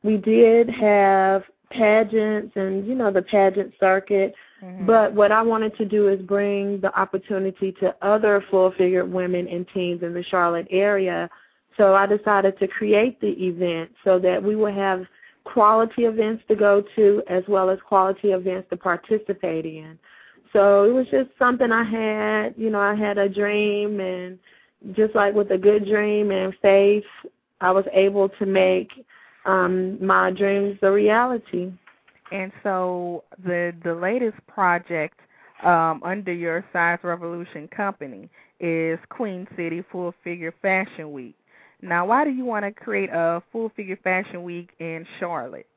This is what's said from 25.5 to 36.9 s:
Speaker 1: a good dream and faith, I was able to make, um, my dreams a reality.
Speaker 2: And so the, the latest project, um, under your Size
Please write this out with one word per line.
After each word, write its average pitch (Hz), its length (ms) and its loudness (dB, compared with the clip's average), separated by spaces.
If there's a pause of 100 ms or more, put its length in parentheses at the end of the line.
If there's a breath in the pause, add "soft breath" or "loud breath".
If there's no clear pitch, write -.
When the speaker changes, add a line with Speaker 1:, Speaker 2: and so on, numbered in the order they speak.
Speaker 1:
a 190 60 2
good 208 280 4
dream 208 460 0
and 190 300 -4
faith, 202 440 4 (560)
I 185 100 2
was 190 220 2
able 196 340 2
to 196 180 -6
make, 185 460 2 (540 soft breath)
um, 185 600 -2
my 185 260 2
dreams 196 500 -2
a 196 100 4
reality. 208 800 0 (600)
Speaker 2:
And 190 200 -10 (100)
so 180 640 -4 (200)
the, 175 300 -4 (100)
the 170 120 -4
latest 214 500 -4
project, 175 760 -2 (440 soft breath)
um, 165 400 2
under 190 280 -6
your 170 400 -6
Size 170 300 -2